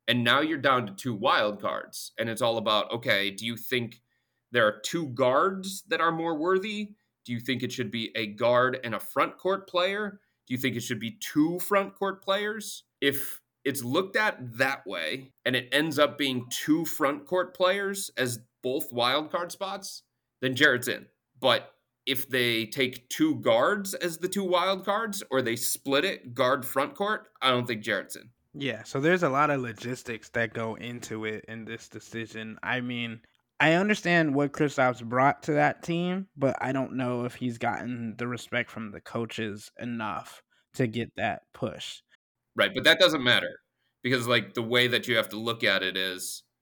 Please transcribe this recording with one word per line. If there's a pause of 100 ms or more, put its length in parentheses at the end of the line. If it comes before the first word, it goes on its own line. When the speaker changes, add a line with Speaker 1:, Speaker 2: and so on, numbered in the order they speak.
Speaker 1:
And
now
you're
down
to
two
wild
cards,
and
it's
all
about,
okay,
do
you
think (500)
there
are
two
guards
that
are
more
worthy? (300)
Do
you
think
it
should
be
a
guard
and
a
front
court
player? (280)
Do
you
think
it
should
be
two
front
court
players? (160)
If (220)
it's
looked
at
that
way (120)
and
it
ends
up
being
two
front
court
players
as (240)
both
wild
card
spots, (400)
then
Jarrett's
in. (340)
But (320)
if
they
take
two
guards
as
the
two
wild
cards,
or
they
split
it,
guard
front
court, (140)
I
don't
think
Jarrett's
in. (240)
Speaker 2:
Yeah,
so
there's
a
lot
of
logistics
that
go
into
it
in
this
decision.
I
mean, (400)
I
understand
what
Kristaps
brought
to
that
team, (100)
but
I
don't
know
if
he's
gotten
the
respect
from
the
coaches
enough (340)
to
get
that (120)
push. (540)
Speaker 1:
Right,
but
that
doesn't
matter, (420)
because,
like,
the
way
that
you
have
to
look
at
it
is (180)